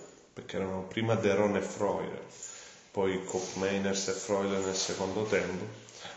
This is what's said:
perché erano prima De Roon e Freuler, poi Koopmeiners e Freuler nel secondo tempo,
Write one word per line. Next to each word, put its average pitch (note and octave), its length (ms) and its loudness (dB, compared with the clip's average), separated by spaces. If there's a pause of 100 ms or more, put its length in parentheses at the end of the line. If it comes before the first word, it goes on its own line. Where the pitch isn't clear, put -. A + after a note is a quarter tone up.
(320)
perché - 240 -10
erano F#2+ 280 -2
prima A2+ 320 2
De G2 180 6
Roon G2+ 240 4
e F2+ 40 2
Freuler, - 600 -2 (720)
poi F#2+ 340 2
Koopmeiners F#2+ 840 0
e F#2+ 60 0
Freuler G2 500 2
nel F#2+ 120 0
secondo F#2+ 500 0
tempo, F#2 400 0 (520)